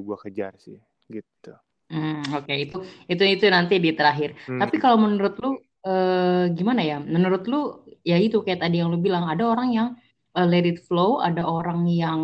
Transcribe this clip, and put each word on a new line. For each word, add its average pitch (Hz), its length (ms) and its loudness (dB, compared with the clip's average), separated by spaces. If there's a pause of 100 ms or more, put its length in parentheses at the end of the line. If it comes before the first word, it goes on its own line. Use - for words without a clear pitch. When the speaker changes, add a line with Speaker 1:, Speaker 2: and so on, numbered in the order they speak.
Speaker 1:
gua 101 200 -8
kejar 98 400 -10
sih, - 180 -20 (320)
gitu. - 420 -18 (400)
Speaker 2:
Hmm, 156 320 -6 (120)
oke. 143 160 -8 (120)
Itu, 143 120 -10 (340)
itu, 180 120 0 (120)
itu 190 180 2
nanti 175 220 4 (100)
di 165 140 4
terakhir. 147 320 2 (160)
Speaker 1:
Hmm. 127 140 -4
Speaker 2:
Tapi 202 220 0
kalau 240 220 6
menurut 202 380 0
lu, 262 60 -2 (360)
eh, 185 720 2
gimana 214 240 0 (100)
ya? 147 60 -4 (180)
Menurut 185 280 2 (100)
lu, 285 40 0 (540)
ya 175 60 4
itu 214 280 2
kayak 180 200 -4
tadi 170 160 0
yang 170 120 0
lu 175 140 -2
bilang, 175 220 0
ada 165 240 -2
orang 247 240 -2
yang, 226 120 0 (480)
eh, 180 120 2
let 175 160 4
it 170 140 0 (100)
flow, 185 320 2
ada 170 240 -2
orang 170 400 -2 (180)
yang, 160 220 -2